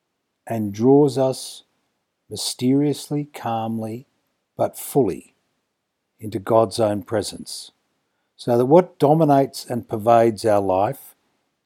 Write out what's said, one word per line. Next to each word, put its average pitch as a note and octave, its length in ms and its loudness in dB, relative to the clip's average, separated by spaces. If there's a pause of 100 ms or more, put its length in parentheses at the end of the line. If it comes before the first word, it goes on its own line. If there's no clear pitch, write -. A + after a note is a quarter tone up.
(460)
and G#2+ 260 -6
draws C3 460 4
us - 460 -6 (680)
mysteriously, C#3 920 -2 (100)
calmly, A2+ 720 -8 (500)
but A2 220 -4
fully F#2+ 560 -4 (840)
into G#2 180 -10
God's A2+ 400 2
own G#2 240 -2
presence, - 680 -10 (640)
so A#2+ 200 -2
that B2+ 100 2
what F3+ 340 4
dominates C#3+ 680 2
and A#2+ 220 -8
pervades A2+ 560 2
our G#2 160 2
life G2 560 -2 (500)